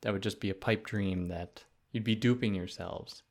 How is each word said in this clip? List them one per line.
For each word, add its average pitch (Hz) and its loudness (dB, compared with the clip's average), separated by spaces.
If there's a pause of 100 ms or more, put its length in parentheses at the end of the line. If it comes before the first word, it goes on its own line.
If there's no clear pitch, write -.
that 107 2
would 98 0
just 104 0
be 98 0
a 95 0
pipe 110 0
dream 95 0
that 87 -8 (260)
you'd 110 -2
be 110 4
duping 120 2
yourselves. - -6